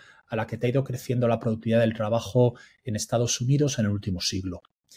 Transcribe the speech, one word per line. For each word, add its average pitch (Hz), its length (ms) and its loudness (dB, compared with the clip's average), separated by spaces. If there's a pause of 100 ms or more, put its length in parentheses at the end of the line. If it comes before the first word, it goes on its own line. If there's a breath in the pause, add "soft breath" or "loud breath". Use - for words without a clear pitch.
(260 loud breath)
a 117 100 -6
la 107 100 -2
que 113 100 -10
te 117 120 0
ha - 20 0
ido 139 140 2
creciendo 123 440 -2
la 117 100 2
productividad 113 420 2
del 113 120 4
trabajo 117 600 2 (280 loud breath)
en 107 140 -6
Estados 117 460 0
Unidos 139 360 2
en 110 60 2
el 104 60 2
último 98 320 -4
siglo. 92 400 -4 (340 loud breath)